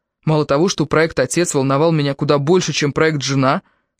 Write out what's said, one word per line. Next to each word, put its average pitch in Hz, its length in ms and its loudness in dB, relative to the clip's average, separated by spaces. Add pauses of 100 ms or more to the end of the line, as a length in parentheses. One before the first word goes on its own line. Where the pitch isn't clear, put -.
(260)
Мало 151 200 2
того, 151 240 2
что 160 160 -2
проект 156 340 -2
"Отец" 165 340 -2
волновал 139 380 2
меня 143 220 0
куда 147 240 0
больше, 165 340 0
чем 143 220 -2
проект 156 280 0
"Жена", 135 400 0 (380)